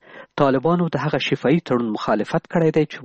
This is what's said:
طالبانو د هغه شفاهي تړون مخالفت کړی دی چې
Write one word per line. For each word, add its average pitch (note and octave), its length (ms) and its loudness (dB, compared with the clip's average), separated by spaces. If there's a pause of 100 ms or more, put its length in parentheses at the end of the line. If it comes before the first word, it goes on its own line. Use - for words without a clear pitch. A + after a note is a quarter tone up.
(360)
طالبانو D3+ 540 2
د - 140 -6
هغه C#3 240 -2
شفاهي D3+ 320 2
تړون A#2+ 360 -2
مخالفت G#2+ 480 -2 (100)
کړی E3 220 2
دی D#3 100 4
چې - 200 -18